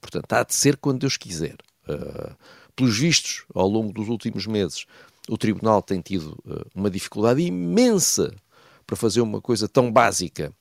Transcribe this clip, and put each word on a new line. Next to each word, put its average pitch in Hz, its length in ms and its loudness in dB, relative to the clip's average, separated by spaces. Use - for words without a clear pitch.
Portanto, - 320 -6
há 117 120 4
de - 100 -6
ser 143 220 4
quando 131 240 -2
Deus 131 160 -2
quiser. 80 400 -6
Eh, 71 440 -8
pelos 123 220 2
vistos, - 480 0
ao 92 140 2
longo 107 240 0
dos 104 160 -6
últimos 110 380 -4
meses, 104 400 -2
o 113 80 -4
Tribunal 107 460 2
tem 92 180 -4
tido, 82 380 -8
eh, - 160 -10
uma 98 160 0
dificuldade 110 520 0
imensa 175 920 2
para 104 100 -4
fazer 110 240 2
uma 107 200 0
coisa 107 280 -2
tão 123 220 4
básica 92 720 2